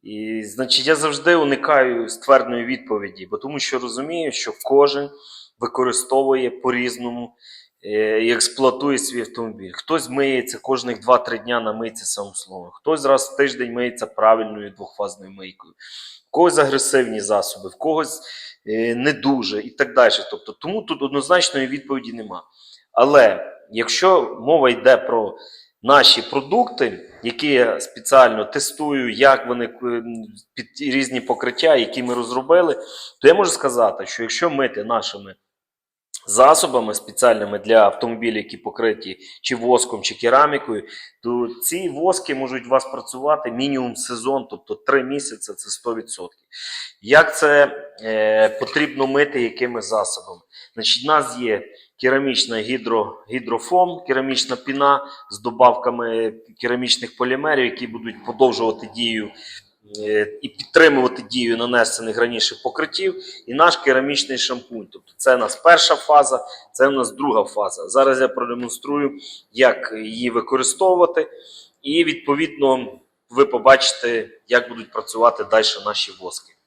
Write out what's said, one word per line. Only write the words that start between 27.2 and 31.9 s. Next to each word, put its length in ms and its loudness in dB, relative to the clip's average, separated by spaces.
які 240 -6
я 340 2
спеціально 640 4
тестую, 680 -4
як 340 4
вони, 180 -4
е, 380 -6
під 120 -14
різні 400 -2
покриття, 560 2
які 260 -2